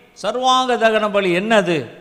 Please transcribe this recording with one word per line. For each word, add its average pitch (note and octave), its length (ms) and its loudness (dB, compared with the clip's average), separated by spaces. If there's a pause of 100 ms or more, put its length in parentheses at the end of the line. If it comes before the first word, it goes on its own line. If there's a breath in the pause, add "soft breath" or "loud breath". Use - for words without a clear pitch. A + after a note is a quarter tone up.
(140)
சர்வாங்க B3+ 640 0
தகன G#3+ 360 0
பலி F#3+ 260 0
என்னது? F3+ 480 0 (160)